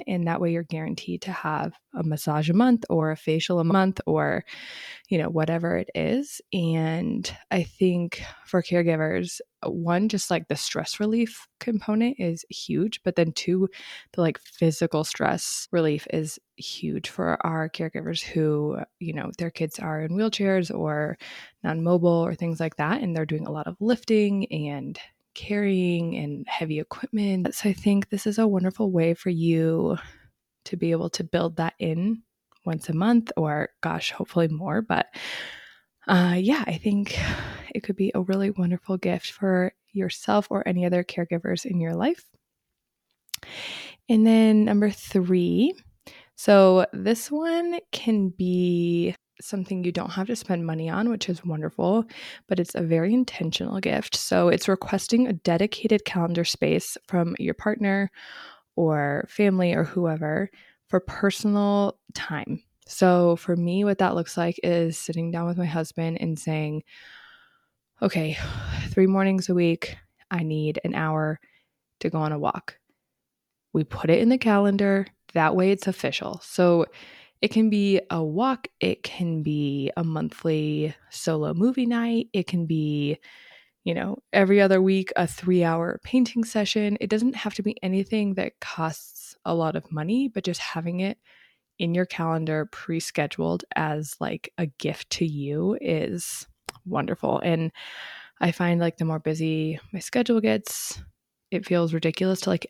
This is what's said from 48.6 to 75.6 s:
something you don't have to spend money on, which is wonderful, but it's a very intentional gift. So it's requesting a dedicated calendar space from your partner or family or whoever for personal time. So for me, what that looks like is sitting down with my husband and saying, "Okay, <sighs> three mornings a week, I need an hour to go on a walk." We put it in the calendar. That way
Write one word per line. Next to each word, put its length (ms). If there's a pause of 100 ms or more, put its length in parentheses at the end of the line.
something 440
you 80
don't 200
have 160
to 80
spend 300
money 240
on, 200
which 200
is 160
wonderful, 600 (420)
but 120
it's 160
a 60
very 320
intentional 640
gift. 360
So 340
it's 180
requesting 600
a 60
dedicated 720
calendar 380
space 540 (100)
from 320
your 140
partner 580 (640)
or 520
family 460
or 100
whoever 640 (380)
for 140
personal 960 (140)
time. 500 (240)
So 480
for 200
me, 280
what 140
that 180
looks 220
like 260
is 340
sitting 320
down 180
with 100
my 80
husband 560
and 180
saying, 440 (1200)
"Okay, 360 (260)
<sighs> 260
three 180
mornings 420
a 40
week, 440 (340)
I 120
need 400
an 120
hour 440 (600)
to 100
go 100
on 120
a 80
walk." 400 (920)
We 100
put 260
it 100
in 100
the 80
calendar. 680 (260)
That 220
way 160